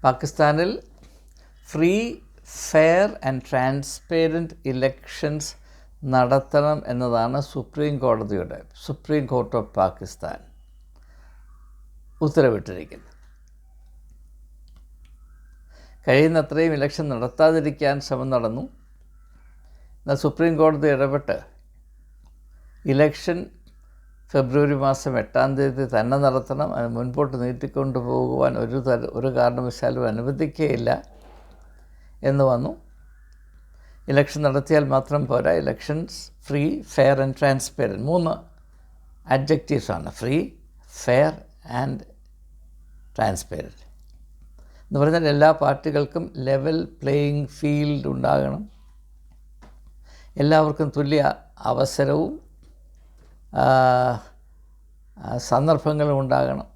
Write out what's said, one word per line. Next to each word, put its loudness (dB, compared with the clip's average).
പാകിസ്ഥാനിൽ 0
free, 2
fair 6
and -2
transparent -2
elections -4
നടത്തണം 2
എന്നതാണ് 0
സുപ്രീം -6
കോടതിയുടെ, -2
Supreme -4
Court -2
of -8
Pakistan -4
ഉത്തരവിട്ടിരിക്കുന്നത്. -2
കഴിയുന്നത്രയും 4
ഇലക്ഷൻ -4
നടത്താതിരിക്കാൻ 2
ശ്രമം -4
നടന്നു. -2
എന്നാൽ 0
സുപ്രീം 0
കോടതി 4
ഇടപെട്ട് 0
ഇലക്ഷൻ 0
ഫെബ്രുവരി 2
മാസം 0
എട്ടാം 0
തീയതി 0
തന്നെ 0
നടത്തണം, 0
അത് -2
മുൻപോട്ട് -4
നീട്ടിക്കൊണ്ടു -4
പോകുവാൻ 0
ഒരു -4
തര-, -2
ഒരു -4
കാരണവശാലും -2
അനുവദിക്കുകയില്ല -2
എന്ന് 2
വന്നു. 0
ഇലക്ഷൻ 2
നടത്തിയാൽ 2
മാത്രം 0
പോരാ, 2
elections -4
free, 0
fair 2
and -2
transparent. 0
മൂന്ന് 0
adjectives-ാണ്, -2
free, -2
fair 4
and -4
transparent. -4
എന്ന് -4
പറഞ്ഞാൽ 2
എല്ലാ 6
പാർട്ടികൾക്കും -2
ലെവൽ -2
പ്ലേയിങ് 0
ഫീൽഡ് -2
ഉണ്ടാകണം, 0
എല്ലാവർക്കും 2
തുല്യ 2
അവസരവും, -2
ആ, 2
ആ, -8
സന്ദർഭങ്ങളും 0
ഉണ്ടാകണം. 0